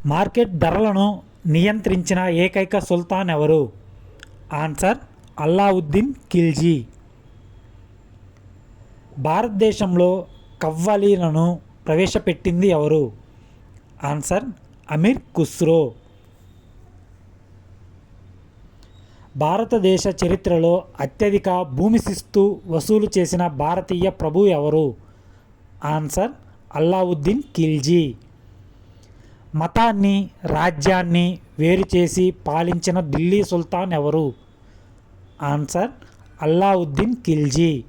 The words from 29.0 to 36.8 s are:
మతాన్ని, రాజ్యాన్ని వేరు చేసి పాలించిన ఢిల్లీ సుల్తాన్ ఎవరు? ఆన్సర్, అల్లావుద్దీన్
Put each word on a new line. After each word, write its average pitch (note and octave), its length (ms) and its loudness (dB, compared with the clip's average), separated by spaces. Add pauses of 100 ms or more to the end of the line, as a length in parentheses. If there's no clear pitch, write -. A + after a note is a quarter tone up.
మతాన్ని, G3 760 0 (140)
రాజ్యాన్ని F3 960 0 (200)
వేరు F3+ 380 0
చేసి F3+ 340 2
పాలించిన E3+ 720 -2
ఢిల్లీ E3 420 0
సుల్తాన్ F3+ 500 -4
ఎవరు? D3 420 -2 (1080)
ఆన్సర్, D3 480 -4 (520)
అల్లావుద్దీన్ F3+ 720 0